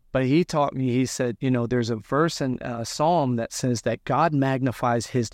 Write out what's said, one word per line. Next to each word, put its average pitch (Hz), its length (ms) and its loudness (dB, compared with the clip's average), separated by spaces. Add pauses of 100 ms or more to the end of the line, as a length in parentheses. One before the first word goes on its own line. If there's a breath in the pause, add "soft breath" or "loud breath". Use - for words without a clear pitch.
(120)
But 131 140 2
he 151 180 4
taught 147 300 0
me, 131 180 0
he 127 140 2
said, 120 340 -2
you 131 120 0
know, 117 160 2
there's 120 240 0
a 113 60 -2
verse 151 440 -2
in, 127 200 -2
uh, 117 220 -8
Psalm 151 520 0
that 117 180 -4
says 123 300 -2
that 113 220 -2
God 156 280 2
magnifies 131 760 0
his 120 260 -2